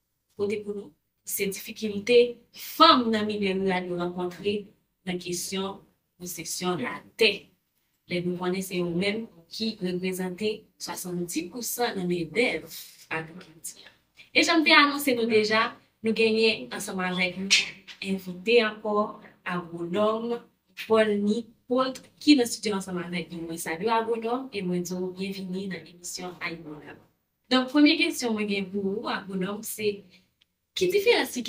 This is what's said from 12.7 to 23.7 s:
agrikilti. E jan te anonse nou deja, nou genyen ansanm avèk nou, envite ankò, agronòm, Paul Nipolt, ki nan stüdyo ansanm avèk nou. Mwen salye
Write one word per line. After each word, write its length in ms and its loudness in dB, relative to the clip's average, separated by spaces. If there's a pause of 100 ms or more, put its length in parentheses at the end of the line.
agrikilti. 720 -10 (480)
E 160 2
jan 160 4
te 160 8
anonse 400 4
nou 80 0
deja, 400 4 (360)
nou 120 0
genyen 600 2
ansanm 280 -6
avèk 360 -2
nou, 240 2 (440)
envite 560 2
ankò, 560 -2 (240)
agronòm, 920 -2 (480)
Paul 260 4 (140)
Nipolt, 760 0 (240)
ki 160 8
nan 80 4
stüdyo 300 -4
ansanm 240 -4
avèk 320 -6
nou. 160 -8
Mwen 100 -6
salye 320 -2